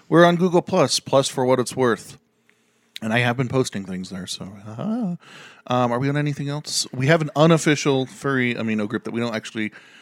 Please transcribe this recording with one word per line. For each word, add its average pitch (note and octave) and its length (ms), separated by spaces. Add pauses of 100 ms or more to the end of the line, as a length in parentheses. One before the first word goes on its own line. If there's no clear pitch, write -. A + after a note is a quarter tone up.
We're E3 160
on F3 120
Google E3+ 260
Plus, E3 380
Plus C3+ 280
For C3 160
What B2+ 140
It's A#2+ 160
Worth. B2 440 (840)
And A2 120
I B2 60
have A#2+ 180
been B2+ 120
posting B2 360
things F#2 260
there, F#2 180
so, F#2 240 (140)
ah. F3 500 (500)
Um, B2 260
are A#2+ 60
we C#3 100
on C#3+ 80
anything D3 320
else? - 440
We C3 160
have E3 120
an D#3 140
unofficial D3 720
furry B2+ 480
amino A2 340
group G#2+ 160
that A2 80
we A2+ 80
don't A#2 140
actually G#2+ 380 (300)